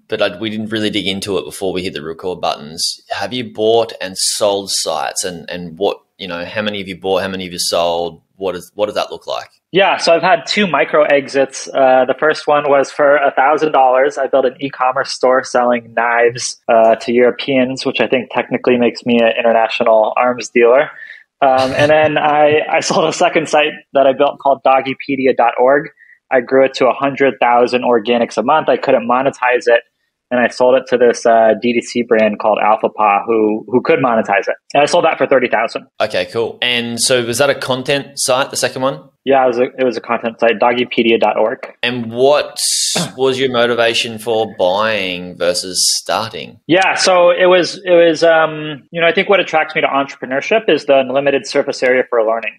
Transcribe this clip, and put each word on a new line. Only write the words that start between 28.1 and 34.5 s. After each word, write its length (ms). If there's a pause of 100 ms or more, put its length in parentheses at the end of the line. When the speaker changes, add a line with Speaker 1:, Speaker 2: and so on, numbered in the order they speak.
Speaker 2:
a 40
month. 260
I 80
couldn't 320
monetize 580
it. 160 (480)
And 100
I 80
sold 280
it 120
to 80
this, 300
uh, 340
D 140
two 80
C 200
brand 360
called 240
Alpha 260
Paw, 380
who, 420
who 140
could 160
monetize 500
it. 80 (160)